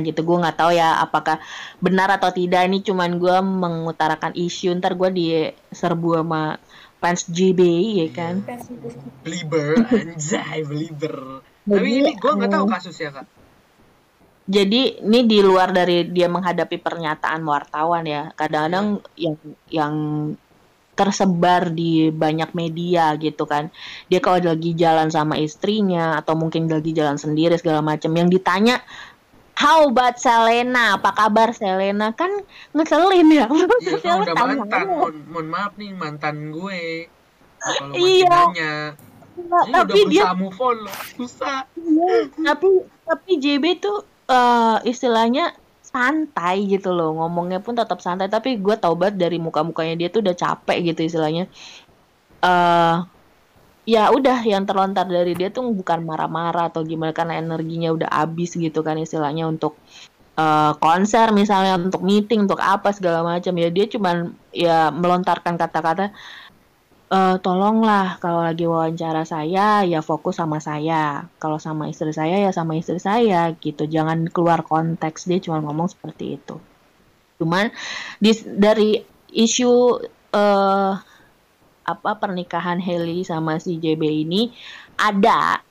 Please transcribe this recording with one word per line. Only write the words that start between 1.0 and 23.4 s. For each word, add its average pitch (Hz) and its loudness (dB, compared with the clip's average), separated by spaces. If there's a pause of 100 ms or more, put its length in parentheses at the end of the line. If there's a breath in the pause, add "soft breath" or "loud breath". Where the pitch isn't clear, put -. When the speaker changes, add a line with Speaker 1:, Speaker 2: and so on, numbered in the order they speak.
Speaker 1:
apakah 156 -2 (400 loud breath)
benar 185 2
atau 190 2
tidak. 180 2
Ini 196 -2
cuman 175 -2
gue 180 2
mengutarakan 165 -2
isu. 175 -2
Ntar 185 -2
gue 185 2
diserbu 165 -2
sama 160 -4 (400 loud breath)
fans 175 -2
J 185 2
B, 180 6
ya 175 2
Speaker 2:
Iya. - 0
Speaker 1:
kan? 170 -6 (100)
Speaker 3:
Fans 240 -14
Bieber. 233 -14 (320)
Speaker 2:
Belieber, 160 -4 (200)
anjay, 165 -4
Belieber. 151 -8 (480)
Speaker 1:
Jadi, 202 -2
Speaker 2:
Tapi 190 2
ini 277 2
gue 233 0
nggak - 0
tahu - 0
Speaker 1:
eh, - 0
Speaker 2:
kasusnya, 165 -12
Kak. 143 -16 (1160)
Speaker 1:
jadi 202 2
ini 233 4
di 220 4
luar 185 6
dari 175 2
dia 175 2
menghadapi 175 -4
pernyataan 160 -4
wartawan 160 -2
ya. 151 -8
Kadang-kadang 165 -2 (160)
Speaker 2:
Iya. - -
Speaker 1:
yang, 160 -4 (360)
yang 151 -2 (960)
tersebar 180 2
di 160 2
banyak 160 -2
media 170 0
gitu 151 -4